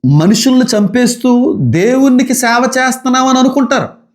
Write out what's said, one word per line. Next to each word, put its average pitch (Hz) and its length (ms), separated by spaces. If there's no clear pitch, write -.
మనుషుల్ని 220 580
చంపేస్తూ 247 840
దేవునికి 247 720
సేవ 240 280
చేస్తున్నామని 262 600
అనుకుంటారు 254 500